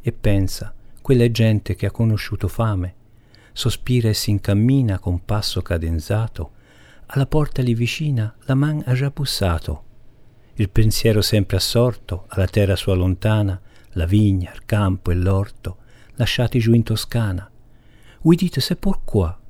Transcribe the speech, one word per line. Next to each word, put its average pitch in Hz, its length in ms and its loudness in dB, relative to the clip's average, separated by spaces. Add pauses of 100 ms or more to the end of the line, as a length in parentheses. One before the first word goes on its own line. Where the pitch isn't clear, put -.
e 117 120 -4
pensa, - 600 0 (260)
"Quella 123 240 4
è 117 60 4
gente 110 440 2
che - 120 -4
ha 98 40 0
conosciuto 110 580 -2
fame." 95 460 -2 (580)
Sospira 120 560 0
e 107 60 2
si - 160 -2
incammina 107 680 2
con 87 260 -4
passo 104 380 -4
cadenzato. 82 920 -4 (540)
Alla 139 200 -2
porta 147 360 0
lì 120 120 2
vicina 120 600 -2 (120)
la 131 80 0
man 151 320 0
ha 123 80 0
già 135 160 -2
bussato. 87 760 -4 (720)
Il 104 160 -2
pensiero 107 500 4
sempre 98 380 0
assorto - 720 -2
alla 95 180 0
terra 98 280 2
sua 95 200 -2
lontana, 92 640 0 (320)
la 92 140 -2
vigna, 98 460 2
il - 120 -18
campo 98 460 0
e 85 40 2
l'orto, 95 640 -2 (360)
lasciati 123 440 0
giù 113 140 4
in 117 100 6
Toscana. 110 680 -4 (720)
"Oui, 165 140 6
dites, 170 280 -2
c'est - 140 -4
pourquoi?" 95 540 0 (180)